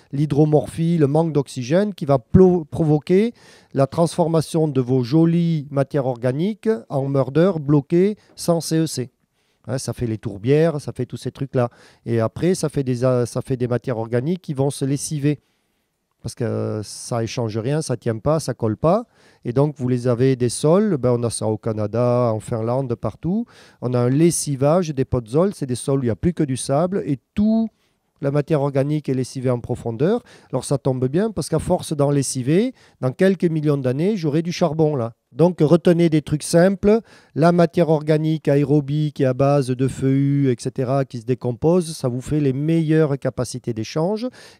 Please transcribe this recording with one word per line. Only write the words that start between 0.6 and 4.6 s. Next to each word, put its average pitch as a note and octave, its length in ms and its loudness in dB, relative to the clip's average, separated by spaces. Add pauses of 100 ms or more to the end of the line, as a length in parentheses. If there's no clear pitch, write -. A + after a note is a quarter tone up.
le C#3+ 80 4
manque D#3 260 0
d'oxygène D3 640 -2
qui - 100 -8
va C#3 140 2
plo-, F3+ 460 4
provoquer E3 680 0 (400)
la C3+ 140 2
transformation E3 800 0